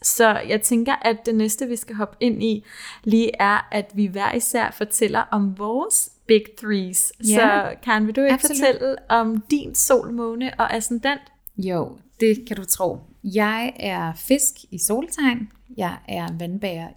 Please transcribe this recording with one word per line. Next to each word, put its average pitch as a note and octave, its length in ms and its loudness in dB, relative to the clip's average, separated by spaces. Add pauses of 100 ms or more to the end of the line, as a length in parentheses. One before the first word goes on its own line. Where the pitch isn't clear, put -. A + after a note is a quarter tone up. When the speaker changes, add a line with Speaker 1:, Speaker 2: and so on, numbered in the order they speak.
Speaker 1:
Så A3 460 4
jeg G#3+ 140 0
tænker, A#3 300 2
at A3+ 340 0
det A#3 80 0
næste, A3 340 0
vi A#3+ 80 -4
skal A3+ 200 -10
hoppe G#3 240 -6
ind B3 220 0
i, G#3+ 220 0 (400)
lige A3+ 260 4 (100)
er, G3+ 320 2
at G#3 220 -4
vi G3+ 120 2
hver G3 260 -2
især A#3 380 0
fortæller G#3+ 500 0 (100)
om G3+ 280 0
vores A#3+ 520 -2 (160)
big G#3+ 160 6 (160)
threes. F#3+ 640 -2
Speaker 2:
Ja. A3+ 40 -8 (100)
Speaker 1:
Så G#3 400 4 (100)
Karen, G#3+ 220 2
vil A3 100 -2
du C4+ 40 2
ikke C#4 120 4
Speaker 2:
Absolut. C4+ 240 0
Speaker 1:
fortælle C4+ 400 2 (140)
om A3+ 400 2
din D4 240 0
sol, - 380 2
måne A#3 460 -4
og A#3 160 0
ascendant? A#3+ 460 -2 (360)
Speaker 2:
Jo, F3+ 420 -4 (220)
det A3 280 4
kan G#3+ 80 -8
du G3 80 -12
tro. F3 340 -2 (260)
Jeg G#3+ 560 0
er F3 340 -4
fisk - 400 0 (160)
i F#3 80 -10
soltegn, A#3+ 720 -2 (280)
jeg F3+ 200 -4 (120)
er E3+ 200 -6 (100)
vandbærer F3 580 -6